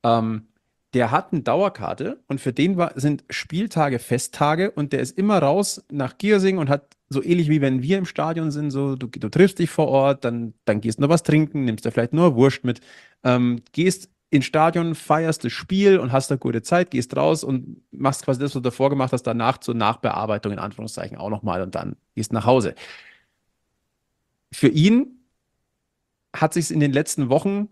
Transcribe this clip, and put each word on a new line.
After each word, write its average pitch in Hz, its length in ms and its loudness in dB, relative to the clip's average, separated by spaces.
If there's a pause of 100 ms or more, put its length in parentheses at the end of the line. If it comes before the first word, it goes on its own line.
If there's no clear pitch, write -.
Ähm, 113 440 0 (460)
der 120 180 0
hat 151 220 -2
eine 151 80 -2
Dauerkarte 180 840 -4
und 139 120 -6
für 127 140 -4
den 175 240 0
war, 170 220 -2
sind 143 300 -2
Spieltage 151 680 -2
Festtage 156 720 -2
und 147 220 -4
der 131 80 -2
ist 123 160 -6
immer 196 220 2
raus 160 520 0
nach 139 260 -6
Giersing 190 400 2
und 147 120 -2
hat 143 260 -2 (140)
so 135 140 -2
ähnlich 170 260 2
wie 151 120 4
wenn 131 200 0
wir 165 160 0
im 185 80 -2
Stadion 160 460 -4
sind, 147 200 -4
so 135 240 -4
du, 127 120 -10
du - 220 -8
triffst 185 300 4
dich 170 100 0
vor 156 180 0
Ort, 135 380 2
dann, 117 280 -4 (120)
dann 107 160 0
gehst 110 160 -4
du - 60 -2
noch 143 60 2
was 165 140 -4
trinken, 151 420 2
nimmst 110 200 -4
da 117 60 -2
vielleicht 120 220 -2
nur 160 220 4
Wurst 127 300 4
mit, 123 140 -2 (440)
ähm, 123 380 2 (120)
gehst 185 360 0 (200)
ins 139 160 2
Stadion, 165 500 0
feierst 160 480 0
das 123 100 -2
Spiel 190 460 4
und 123 140 -4
hast 135 180 2
eine 139 80 0
gute 117 220 -2
Zeit, 175 300 0
gehst 127 240 -4
raus 151 300 2
und 131 360 -6 (100)
machst 135 340 -2
quasi 131 140 0
das, 143 100 -2
was - 40 -12
du 135 80 -4
davor 131 280 0
gemacht 135 240 0
hast, 127 100 -2
danach 117 340 0
zur - 180 -6
Nachbearbeitung 107 760 -2
in 95 60 -8
Anführungszeichen - 580 -12
auch 95 120 -8
nochmal 104 320 -4
und 92 140 -8
dann - 200 -8 (200)
gehst 110 180 -6
nach 110 120 0
Hause. 120 300 2 (1800)
Für 139 160 4
ihn 202 500 2 (1160)
hat 156 180 0
sich's 165 180 -2
in 156 80 0
den 143 140 2
letzten 143 360 0
Wochen, 196 420 0